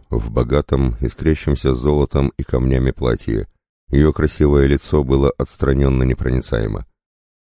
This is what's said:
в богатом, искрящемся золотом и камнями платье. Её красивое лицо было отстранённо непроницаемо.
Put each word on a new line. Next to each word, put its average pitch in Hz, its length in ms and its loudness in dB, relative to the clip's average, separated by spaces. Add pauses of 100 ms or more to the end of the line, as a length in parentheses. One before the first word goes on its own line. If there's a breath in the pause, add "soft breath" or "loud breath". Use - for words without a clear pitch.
в 55 220 -4
богатом, 62 680 0
искрящемся 67 760 -2
золотом 69 640 0
и 67 60 -8
камнями 65 480 0
платье. 57 560 -4 (420)
Её 73 240 4
красивое 73 540 2
лицо 71 360 0
было 67 340 2
отстранённо 67 640 0
непроницаемо. 62 840 -2 (640)